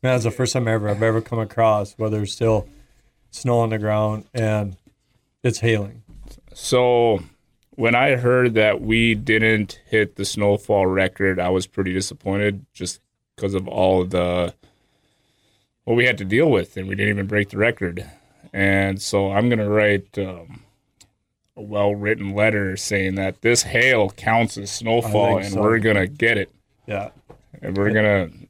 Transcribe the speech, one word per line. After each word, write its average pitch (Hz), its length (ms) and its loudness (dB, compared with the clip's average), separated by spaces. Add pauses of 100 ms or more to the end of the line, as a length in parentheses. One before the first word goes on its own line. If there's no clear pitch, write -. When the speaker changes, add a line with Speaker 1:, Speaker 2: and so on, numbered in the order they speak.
Speaker 1:
Man, 127 140 2
that's 113 100 -2
the 113 60 0
first 123 200 -2
time 120 160 -2
ever 107 220 -2
I've 101 120 -2
ever 113 200 2
come 113 180 -6
across 107 540 0
where 110 160 -4
there's 107 240 -4
still 110 340 0 (640)
snow 120 280 0
on 113 100 0
the 110 100 -2
ground 107 540 -2
and 107 420 -2 (680)
it's 120 160 -2
hailing. 113 440 -2 (500)
Speaker 2:
So 120 680 2 (540)
when 117 200 2
I 131 220 2
heard 123 380 2
that 107 260 4
we 113 340 2
didn't 110 720 0
hit 107 300 -2
the 98 80 -4
snowfall 101 600 0
record, 95 520 0
I 90 100 0
was 92 180 0
pretty 92 260 -4
disappointed 98 800 -4
just - 260 -10 (380)
'cause 98 160 -4
of 95 160 -4
all 92 340 2
the, 87 500 -2 (1300)
what 117 100 0
we 120 100 4
had 120 120 2
to 101 80 -8
deal 131 260 4
with, 90 240 0
and 95 140 -8
we 98 60 -4
didn't 101 180 0
even 98 140 -4
break 104 240 -2
the - 60 -8
record. 98 480 -2 (460)
And 98 500 0
so 98 300 -2
I'm 107 160 2
gonna 110 220 0
write, 104 480 0
um, 92 420 -10 (960)
a 110 60 -18
well-written 104 720 -2
letter 104 420 0
saying 95 380 -2
that 95 300 -4
this 120 180 2
hail 120 480 2
counts 113 480 -2
as 98 140 -12
snowfall, 113 540 0
Speaker 1:
I 98 180 2
think - 20 -
Speaker 2:
and 101 80 -6
Speaker 1:
so. 98 80 -2
Speaker 2:
we're 110 180 4
gonna 104 280 2
get 113 300 0
it. 98 140 -4 (360)
Speaker 1:
Yeah. 101 240 -8 (500)
Speaker 2:
And 95 160 -6
we're 101 160 0
gonna, 104 360 2 (200)